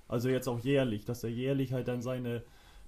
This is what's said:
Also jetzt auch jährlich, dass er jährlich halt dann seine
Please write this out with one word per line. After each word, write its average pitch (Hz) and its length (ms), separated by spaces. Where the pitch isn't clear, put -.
Also 123 220
jetzt 127 180
auch 120 120
jährlich, 127 460
dass 120 180
er 117 80
jährlich 131 420
halt 127 140
dann 123 160
seine 120 400